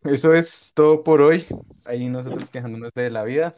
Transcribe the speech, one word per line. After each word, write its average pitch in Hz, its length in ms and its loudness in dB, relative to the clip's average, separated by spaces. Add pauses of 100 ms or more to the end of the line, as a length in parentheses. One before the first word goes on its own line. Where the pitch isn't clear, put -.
eso 143 300 2
es - 400 -2
todo 156 300 4
por 156 160 4
hoy. 160 260 4 (380)
Ahí 123 240 -6
nosotros 127 420 -10
quejándonos 117 440 -12
de 123 160 -4
la 113 140 -6
vida, 151 340 -4